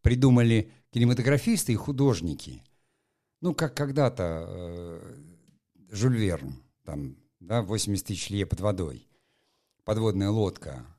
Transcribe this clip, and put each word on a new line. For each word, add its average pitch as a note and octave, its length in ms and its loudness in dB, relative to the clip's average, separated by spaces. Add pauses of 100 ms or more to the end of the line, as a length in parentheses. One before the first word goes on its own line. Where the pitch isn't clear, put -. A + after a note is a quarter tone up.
придумали A#2+ 680 6 (200)
кинематографисты B2 800 2
и - 20 2
художники, F2 880 -2 (800)
ну, E3 140 -2
как D#3 200 -2
когда-то, A#2 720 -2
э, F2 680 -12 (760)
Жюль A2+ 280 2
Верн, D#2+ 380 -2 (280)
там, C#2+ 320 -10 (240)
да, G#2+ 240 -4
"Восемьдесят G2+ 440 -4
тысяч G2 220 -8
лье G2 160 -2
под - 140 -4
водой", F2+ 480 -4 (760)
подводная G#2+ 460 0
лодка. E2+ 560 -2 (120)